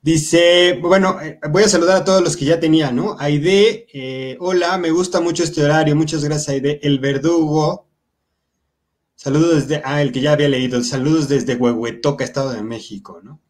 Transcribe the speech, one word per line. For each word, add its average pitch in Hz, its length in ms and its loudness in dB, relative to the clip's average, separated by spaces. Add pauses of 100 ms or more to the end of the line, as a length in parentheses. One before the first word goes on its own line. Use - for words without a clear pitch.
Dice, 170 800 4
bueno, 190 400 2
eh, 151 200 -12 (100)
voy 190 140 4
a 214 40 4
saludar 180 300 4
a - 60 -2
todos 190 180 4
los 165 140 -2
que 143 80 -6
ya 165 160 2
tenía, 156 320 2
¿no? 175 260 -4
Aide, 180 720 2
eh, 131 480 -10
hola, 180 380 0
me 170 140 -2
gusta 180 280 0
mucho 170 220 -2
este 156 220 -2
horario. 151 320 2
Muchas 156 280 -2
gracias, 151 260 -4
Aide. 139 320 -2
El 143 180 0
Verdugo. 151 880 -2 (1300)
Saludos 151 520 0
desde, 147 160 -4
ah, 143 160 -2
el 139 120 0
que 131 80 -4
ya 151 120 2
había 143 160 2
leído. 127 360 -2
Saludos 143 440 -2
desde 131 280 0
Huehuetoca, 120 680 -2
Estado 135 280 -6
de 107 100 -8
México, 104 600 -14
¿no? 143 280 -20